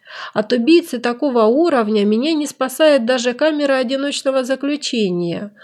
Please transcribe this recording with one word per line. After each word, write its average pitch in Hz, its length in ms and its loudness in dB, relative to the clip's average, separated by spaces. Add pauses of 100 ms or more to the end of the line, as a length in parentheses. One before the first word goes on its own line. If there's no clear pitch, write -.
(340)
От 214 200 -2
убийцы 262 460 0
такого 240 440 0
уровня 226 640 2
меня 233 280 2
не 294 140 0
спасает 277 580 2
даже 240 280 0
камера 294 420 0
одиночного 269 680 -2
заключения, 214 1080 -2 (100)